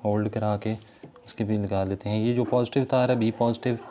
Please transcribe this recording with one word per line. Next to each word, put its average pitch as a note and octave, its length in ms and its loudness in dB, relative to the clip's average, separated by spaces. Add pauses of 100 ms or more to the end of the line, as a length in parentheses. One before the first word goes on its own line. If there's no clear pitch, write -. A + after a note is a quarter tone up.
होल्ड G#2 240 2
करा G#2+ 300 0
के A2 160 -2 (520)
उसके - 180 -4
भी G#2+ 140 0
लगा G2 260 0
लेते G2 240 -4
हैं। G#2+ 100 0
ये A#2+ 160 2
जो B2 120 2
पॉजिटिव B2 400 2
तार B2+ 240 2
है B2 80 4
बी A2+ 140 4
पॉजिटिव, A#2+ 460 0 (120)